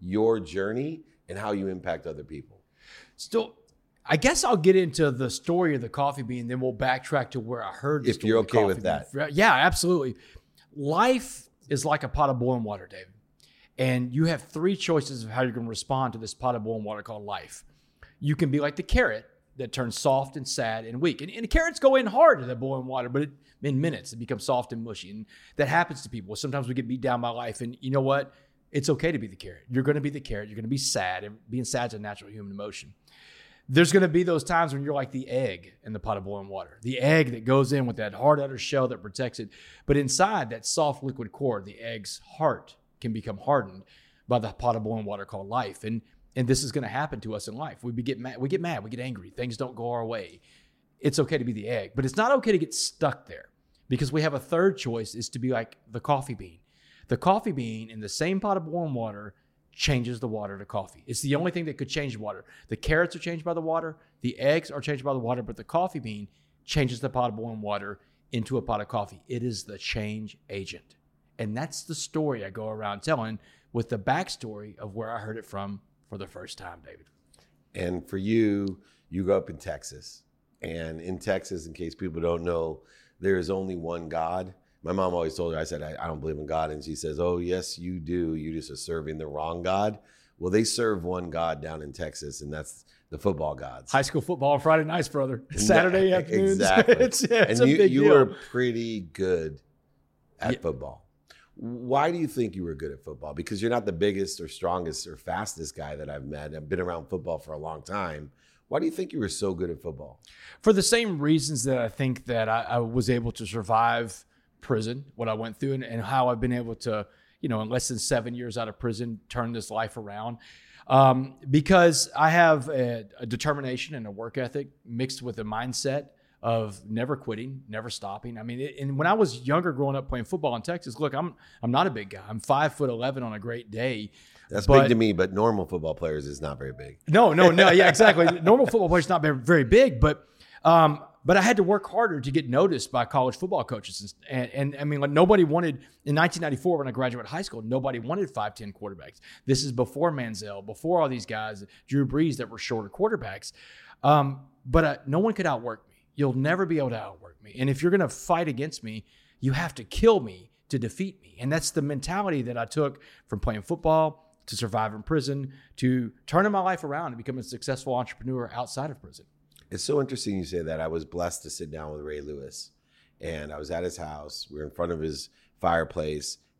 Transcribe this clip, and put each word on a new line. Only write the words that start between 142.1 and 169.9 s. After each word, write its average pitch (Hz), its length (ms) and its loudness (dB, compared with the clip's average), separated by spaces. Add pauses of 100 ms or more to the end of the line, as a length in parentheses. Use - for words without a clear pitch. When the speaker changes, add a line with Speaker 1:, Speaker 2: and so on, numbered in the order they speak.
Speaker 2:
to 135 120 -4
get 139 180 0
noticed 143 420 4
by 120 140 2
college 127 320 2
football 185 260 -2
coaches. 104 520 -10 (140)
And, 127 220 -4
and, 139 240 -2
and, 139 60 -14
I 147 40 -4
mean, 147 160 0
like, 143 100 0
nobody 180 340 8
wanted, 151 360 2 (260)
in 147 80 2
nineteen 165 260 4
ninety-four 156 380 0
when 135 100 -2
I - 20 -4
graduated 123 380 -2
high 185 140 -6
school, 113 180 -10
nobody 123 380 -2
wanted 156 320 -4
five 104 240 -4
ten 104 180 -14
quarterbacks. 92 480 -14 (240)
This 135 180 2
is 143 80 -4
before 127 400 0
Manziel, 107 540 -8
before 160 380 0
all 143 80 2
these 117 160 -6
guys, 107 400 -6 (200)
Drew 135 200 2
Brees, 143 320 0
that 113 100 -6
were 110 80 -16
shorter 107 320 -4
quarterbacks. 117 640 -4 (500)
Um, 139 380 4 (240)
but, 160 200 4
uh, 143 120 0 (100)
no 143 120 0
one 214 160 2
could 180 120 -2
outwork 120 400 -2
me. - 80 -20 (220)
You'll 139 160 2
never 160 340 2
be 160 120 0
able 131 120 0
to 113 100 -6
outwork 98 420 -16
me. - 160 -20
And 131 120 2
if 135 120 0
you're 175 100 6
gonna 185 160 4
fight 170 400 0
against 139 340 -6
me, 110 220 -10 (340)
you 135 140 0
have 156 240 -2
to 120 80 -14
kill 214 360 6
me 92 300 -12 (200)
to 135 80 0
defeat 117 440 -6
me. - 160 -20
And 131 140 -2
that's 160 180 -2
the 156 120 0
mentality 147 600 -2
that 120 160 -6
I 113 60 -4
took 143 360 -2 (280)
from 104 120 -4
playing 104 220 -2
football 160 720 0 (120)
to 104 100 -10
surviving 107 460 -2
prison 139 500 -2 (240)
to 127 360 0 (140)
turning 190 240 4
my 202 100 2
life 185 220 0
around 151 260 -6
and 120 100 -12
becoming 127 220 -8
a 117 40 -12
successful 127 500 -6
entrepreneur 123 580 -4
outside 131 380 -6
of 127 100 -16
prison. - 260 -20 (440)
Speaker 1:
It's 95 140 -8
so 147 160 2